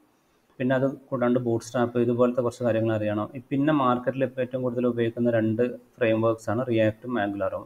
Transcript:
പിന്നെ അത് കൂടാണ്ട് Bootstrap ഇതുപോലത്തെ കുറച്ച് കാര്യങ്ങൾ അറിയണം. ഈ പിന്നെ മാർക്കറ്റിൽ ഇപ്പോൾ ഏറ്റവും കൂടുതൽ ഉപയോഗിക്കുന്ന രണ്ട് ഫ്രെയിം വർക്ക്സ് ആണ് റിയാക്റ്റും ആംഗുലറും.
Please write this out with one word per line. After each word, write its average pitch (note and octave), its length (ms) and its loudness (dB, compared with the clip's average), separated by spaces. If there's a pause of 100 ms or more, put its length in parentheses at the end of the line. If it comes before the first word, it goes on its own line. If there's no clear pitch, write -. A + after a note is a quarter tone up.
(580)
പിന്നെ C3 180 0
അത് C3 200 2
കൂടാണ്ട് B2 440 0
Bootstrap A#2+ 580 -2
ഇതുപോലത്തെ B2 420 2
കുറച്ച് A#2+ 220 -2
കാര്യങ്ങൾ A2 340 2
അറിയണം. G#2 380 -2
ഈ B2+ 60 -12 (100)
പിന്നെ C#3+ 220 2
മാർക്കറ്റിൽ B2+ 520 0
ഇപ്പോൾ B2+ 160 -4
ഏറ്റവും B2+ 220 -4
കൂടുതൽ B2 240 0
ഉപയോഗിക്കുന്ന A#2 440 0
രണ്ട് A2+ 460 2
ഫ്രെയിം A2 460 0
വർക്ക്സ് A2+ 280 0
ആണ് G#2+ 160 -2
റിയാക്റ്റും A2+ 540 0
ആംഗുലറും. G2 440 -4